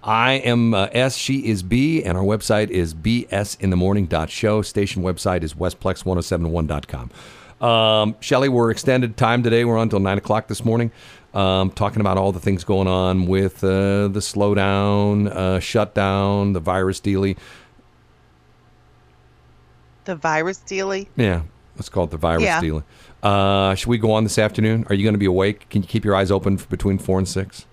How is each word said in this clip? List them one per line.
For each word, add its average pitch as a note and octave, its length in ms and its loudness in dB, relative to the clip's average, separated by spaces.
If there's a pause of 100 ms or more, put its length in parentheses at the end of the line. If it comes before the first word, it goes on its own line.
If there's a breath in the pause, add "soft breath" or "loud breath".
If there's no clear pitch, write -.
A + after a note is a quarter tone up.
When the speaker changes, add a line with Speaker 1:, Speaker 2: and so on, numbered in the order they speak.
Speaker 1:
I A2+ 320 2
am, A#2+ 400 2
uh, G2 180 0
S, B2+ 240 0
she C#3 300 -4
is G#2 160 0
B, C3 400 0
and F2+ 140 -2
our F#2+ 80 -2
website G#2+ 460 0
is F2 240 -2
B A2 360 -2
S G2+ 260 -4
in G2 140 -2
the F#2 60 2
morning F#2+ 300 0
dot D#2+ 240 -4
show. G#2+ 320 0
Station G2 400 -4
website F2+ 400 -2
is D#2 120 -6
westplex F2 520 -6
one F#2 100 0
oh E2+ 60 -2
seven E2+ 300 -2
one E2 140 -2
dot D2 220 -6
com. B1+ 220 -12 (500 loud breath)
Um, A2 600 2
Shelley, C#3 280 2
we're A#2+ 220 2
extended B2 480 0
time A#2+ 240 2
today. A#2 240 4
We're A#2 100 2
on A2+ 80 2
until G#2+ 160 0
nine G2 180 2
o'clock G#2+ 300 -2
this - 160 -8
morning, A#2 260 2 (440 loud breath)
um, F#2+ 360 2
talking G#2 300 -2
about G2 160 2
all F#2+ 160 2
the F2+ 80 -6
things G2 240 -2
going F#2+ 240 0
on F#2 380 2
with, F#2+ 360 0
uh, G2 460 2
the G2+ 120 -4
slowdown, G2+ 1080 2
uh, F#2 320 -2
shutdown, G2+ 960 0
the F2 60 -2
virus F#2 380 -2
dealy. G2 380 -2 (2750 loud breath)
Speaker 2:
The F3+ 100 -6
virus D#3+ 420 -2
dealy? G3 560 -6
Speaker 1:
Yeah, F#2+ 280 0 (340)
let's - 140 -12
call F#2 140 0
it D#2 60 -6
the E2 60 -10
virus E2 280 0
Speaker 2:
Yeah. E3+ 160 2
Speaker 1:
dealy. D#2 220 -2 (400 loud breath)
Uh, G2 540 2
should - 100 -6
we A#2+ 120 0
go A2 120 2
on A2 140 2
this G#2 120 -2
afternoon? A2 520 0
Are G2+ 80 0
you G2 80 2
gonna G#2+ 120 2
be G2+ 100 2
awake? F#2+ 440 0
Can G2+ 120 0
you F2 40 -6
keep - 180 -4
your G2+ 120 2
eyes F#2+ 160 2
open G2 220 0
f-, - 140 -8
between G2 300 0
four F#2+ 200 0
and F#2+ 100 -2
six? - 440 -8